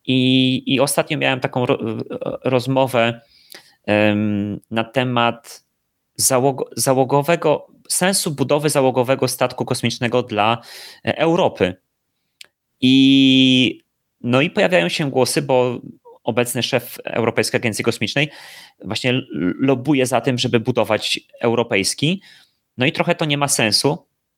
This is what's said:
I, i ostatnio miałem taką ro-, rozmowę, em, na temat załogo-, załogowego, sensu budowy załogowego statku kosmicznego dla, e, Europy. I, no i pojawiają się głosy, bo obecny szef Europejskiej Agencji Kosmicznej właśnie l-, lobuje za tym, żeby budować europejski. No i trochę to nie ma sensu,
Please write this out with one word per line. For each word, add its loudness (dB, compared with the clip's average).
I, 2
i 2
ostatnio -2
miałem -2
taką -2
ro-, -2
rozmowę, 0
em, 0
na -2
temat -2
załogo-, 0
załogowego, 0
sensu 0
budowy 0
załogowego 2
statku -4
kosmicznego -2
dla, 0
e, -2
Europy. 0
I, 4
no 2
i 0
pojawiają 2
się -4
głosy, 0
bo 0
obecny -2
szef -4
Europejskiej 0
Agencji -4
Kosmicznej -2
właśnie -4
l-, -2
lobuje 0
za 0
tym, 0
żeby 0
budować -2
europejski. 0
No 0
i 0
trochę -2
to -4
nie -2
ma 0
sensu, 0